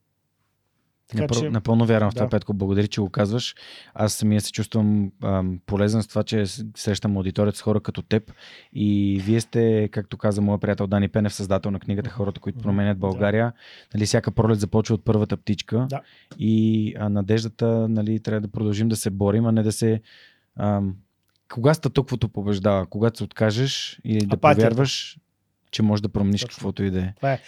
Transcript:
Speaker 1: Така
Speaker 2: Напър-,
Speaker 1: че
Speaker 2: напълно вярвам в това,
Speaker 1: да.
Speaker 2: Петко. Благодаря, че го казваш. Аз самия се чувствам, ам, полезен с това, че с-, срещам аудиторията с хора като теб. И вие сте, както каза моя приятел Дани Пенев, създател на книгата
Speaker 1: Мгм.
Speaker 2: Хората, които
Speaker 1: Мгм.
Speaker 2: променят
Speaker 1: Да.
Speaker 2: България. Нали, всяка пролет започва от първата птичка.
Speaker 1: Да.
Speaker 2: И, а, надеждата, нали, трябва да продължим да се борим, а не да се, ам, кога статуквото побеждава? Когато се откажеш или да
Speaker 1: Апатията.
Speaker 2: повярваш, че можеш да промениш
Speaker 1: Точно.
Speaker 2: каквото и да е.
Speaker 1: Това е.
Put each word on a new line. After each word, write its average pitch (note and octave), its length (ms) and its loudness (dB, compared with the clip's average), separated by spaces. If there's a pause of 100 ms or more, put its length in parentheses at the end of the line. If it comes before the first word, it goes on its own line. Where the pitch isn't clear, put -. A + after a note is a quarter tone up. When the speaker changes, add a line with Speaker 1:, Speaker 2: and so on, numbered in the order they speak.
(1080)
Speaker 1:
Така A2 140 -2
Speaker 2:
Напър-, A#2 160 0
Speaker 1:
че D3 120 -2
Speaker 2:
напълно A#2 360 2
вярвам A2 240 4
в - 40 -4
това, G#2+ 120 0
Speaker 1:
да. B2 40 -4
Speaker 2:
Петко. G#2+ 240 -2
Благодаря, G2 320 0
че G#2 140 -4
го G2+ 100 0
казваш. G#2 440 -2 (400)
Аз G#2 200 0
самия G#2+ 260 2
се - 120 -6
чувствам, G#2 600 0 (100)
ам, F#2+ 440 -2
полезен G#2 360 0
с G#2+ 40 -14
това, - 160 -2
че G#2 240 -2
с-, F#2+ 180 -10 (120)
срещам G2+ 400 -2
аудиторията G2 420 0
с - 40 -14
хора G#2+ 180 0
като - 220 -8
теб. - 300 -2 (400)
И G2+ 520 0
вие A2+ 160 2
сте, A2 480 2
както - 280 -8
каза G#2 240 0
моя G2+ 180 2
приятел G#2 280 -2
Дани G2+ 220 2
Пенев, G#2 260 0
създател G2 360 -2
на G2 100 -4
книгата G2+ 280 -4
Speaker 1:
Мгм. - 80 -12
Speaker 2:
Хората, G2+ 240 -4
които G2+ 180 -8
Speaker 1:
Мгм. A#2 40 -10
Speaker 2:
променят G2+ 340 0
Speaker 1:
Да. F#2 40 -8
Speaker 2:
България. G#2 520 0 (420)
Нали, G#2 120 0
всяка A2+ 240 0
пролет A2 300 2
започва G#2+ 340 0
от G#2 100 -2
първата G#2+ 320 2
птичка. A2 540 -2
Speaker 1:
Да. C3+ 100 -6 (380)
Speaker 2:
И, A2 600 2
а, G#2 100 -2
надеждата, A2 800 0
нали, A2 320 0
трябва A2 200 -2
да G#2 80 -4
продължим G#2+ 400 0
да A2 80 0
се G#2 140 -4
борим, G2+ 360 2
а A2+ 60 2
не A2 100 4
да G#2+ 100 0
се, A2 280 0 (560)
ам, G2+ 380 -2 (580)
кога C3 220 2
статуквото C3 540 -2
побеждава? G2+ 580 0
Когато A2 320 -2
се G#2+ 60 -6
откажеш A2 800 -2
или G#2+ 220 0
да G2 100 0
Speaker 1:
Апатията. A2+ 320 6
Speaker 2:
повярваш, B2+ 480 -2 (560)
че - 100 -2
можеш G#2 200 2
да G#2+ 60 -2
промениш G2+ 320 0
Speaker 1:
Точно. - 140 -8
Speaker 2:
каквото G2 280 -6
и G2 80 0
да F#2 100 0
е. F#2+ 160 -2
Speaker 1:
Това C#3 160 -2
е. C3 160 -4